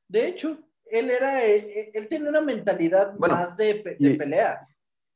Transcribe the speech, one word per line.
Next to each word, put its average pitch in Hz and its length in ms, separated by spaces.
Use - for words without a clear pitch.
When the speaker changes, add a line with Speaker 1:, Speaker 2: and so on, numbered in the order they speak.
Speaker 1:
de 226 200
hecho. 320 300
Él 240 260
era, 262 360
eh, 208 100
eh, 208 380
él 214 120
tenía 302 220
una 311 140
mentalidad 196 760
Speaker 2:
Bueno, 170 180
Speaker 1:
más 175 220
de 214 200
pe-, 175 220
de 143 120
Speaker 2:
y 151 80
Speaker 1:
pelea. 151 500